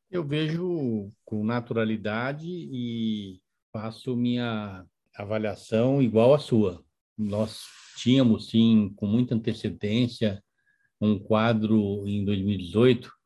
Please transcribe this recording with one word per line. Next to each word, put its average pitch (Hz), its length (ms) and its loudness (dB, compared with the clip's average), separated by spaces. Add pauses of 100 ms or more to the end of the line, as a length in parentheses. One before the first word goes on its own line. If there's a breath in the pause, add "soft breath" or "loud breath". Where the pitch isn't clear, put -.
(120)
Eu 180 120 -4
vejo 151 880 -4 (120)
com 107 200 -6
naturalidade 113 1040 -4
e 117 920 -6 (320)
faço 110 460 -8
minha 117 680 -4 (320)
avaliação 110 840 0
igual 113 320 6
à 147 60 4
sua. 104 440 0 (320)
Nós 107 520 -6 (280)
tínhamos, 123 540 2
sim, 113 460 4
com - 100 -6
muita 120 300 0
antecedência, 110 1080 -2 (560)
um 107 200 2
quadro 107 880 2
em 101 180 -2
dois 98 160 0
mil 101 140 0
e - 20 -4
dezoito 107 560 2 (120)